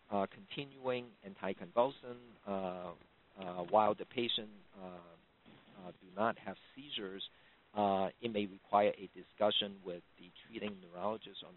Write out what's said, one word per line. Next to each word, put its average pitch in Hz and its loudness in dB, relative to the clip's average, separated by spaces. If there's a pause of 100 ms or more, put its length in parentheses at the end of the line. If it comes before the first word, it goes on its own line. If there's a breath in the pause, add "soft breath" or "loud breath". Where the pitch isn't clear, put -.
(100)
uh, 101 2
continuing 127 -4 (200)
anticonvulsant, 113 0 (260)
uh, 104 -4 (880)
uh, 90 -6
while 107 8
the - -8
patient, 117 -2 (320)
uh, 92 -10 (1000)
uh, 90 -10
do 90 -18 (100)
not 107 2
have 98 -8 (180)
seizures, 113 -8 (520)
uh, 98 4 (120)
it 117 -2
may 104 0
require 101 4
a 98 -10
discussion 104 0 (120)
with 87 -8 (160)
the 90 -20 (160)
treating 104 -6
neurologist 95 -6
or 82 -14